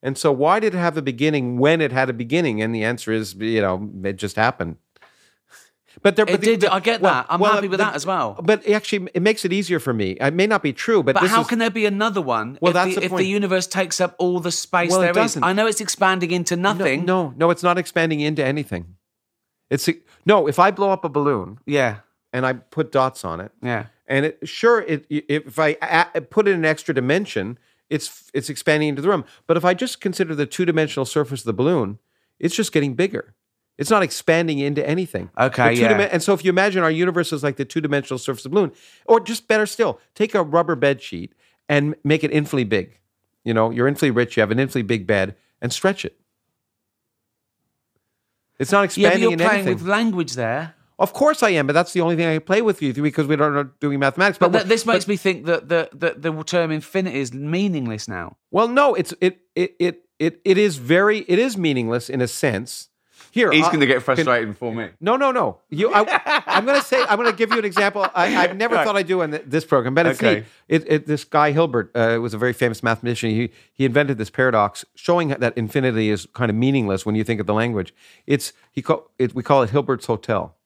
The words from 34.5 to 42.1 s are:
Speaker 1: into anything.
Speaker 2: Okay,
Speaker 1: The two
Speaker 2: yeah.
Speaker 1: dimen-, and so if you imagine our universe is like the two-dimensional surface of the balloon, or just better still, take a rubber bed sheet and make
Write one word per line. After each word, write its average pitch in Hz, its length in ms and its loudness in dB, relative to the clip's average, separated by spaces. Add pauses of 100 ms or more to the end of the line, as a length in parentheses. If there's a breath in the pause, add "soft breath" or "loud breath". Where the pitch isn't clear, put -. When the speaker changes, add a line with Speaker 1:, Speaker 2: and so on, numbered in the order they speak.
Speaker 1:
into 143 280 -2
anything. 147 480 -4
Speaker 2:
Okay, 123 340 2
Speaker 1:
The 117 80 2
two 120 40 4
Speaker 2:
yeah. 113 160 6
Speaker 1:
dimen-, 202 140 2
and 165 100 0
so 202 140 2
if 151 100 -6
you 185 40 4
imagine 185 340 2
our 160 80 2
universe 170 420 -2
is 143 80 -6
like 143 140 -2
the 139 100 -4
two-dimensional 143 540 -4
surface - 260 -6
of 131 60 -10
the 165 40 -2
balloon, 190 160 2 (360 soft breath)
or 226 120 6
just 220 280 -8
better 214 180 2
still, 208 340 -2 (140 soft breath)
take 214 220 -2
a 185 80 2
rubber 160 320 2
bed 139 260 0
sheet - 320 -12 (340)
and 147 360 2
make 151 200 2